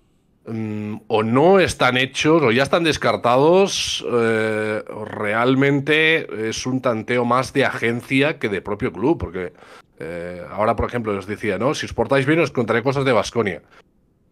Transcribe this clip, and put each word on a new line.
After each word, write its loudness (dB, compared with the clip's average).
mm, -8
o 2
no 6
están 2
hechos, 2
o 4
ya 4
están 2
descartados, 2
eh, 0
o -10
realmente 0
es -8
un -2
tanteo 0
más 0
de 2
agencia -2
que -4
de -4
propio -6
club, 0
porque, -8
eh, -10
ahora, 0
por -2
ejemplo, -4
os -10
decía, -4
¿no? 0
Si -6
os -12
portáis 0
bien, 2
os 0
contaré 0
cosas 0
de 2
Baskonia. 0